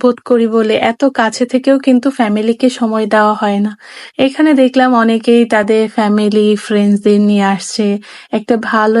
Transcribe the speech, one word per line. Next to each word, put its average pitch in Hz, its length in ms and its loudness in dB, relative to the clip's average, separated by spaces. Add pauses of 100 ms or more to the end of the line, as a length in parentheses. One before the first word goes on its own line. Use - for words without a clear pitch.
বোধ 247 160 0 (120)
করি 233 260 2
বলে 214 200 0 (160)
এত 233 120 -6 (160)
কাছে 226 240 -2 (100)
থেকেও 269 320 0
কিন্তু 254 220 2 (100)
ফ্যামিলিকে 220 500 0 (120)
সময় 220 340 -2
দেওয়া 214 280 2
হয় 202 240 -2
না। 208 60 -4 (540)
এখানে 311 260 0 (100)
দেখলাম 254 280 2 (140)
অনেকেই 226 380 2 (120)
তাদের 220 280 0 (140)
ফ্যামিলি, 208 520 0 (180)
ফ্রেন্ডসদের 208 540 0 (100)
নিয়ে 202 260 0
আসছে, 202 320 -4 (500)
একটা 226 180 -2 (160)
ভালো 220 300 0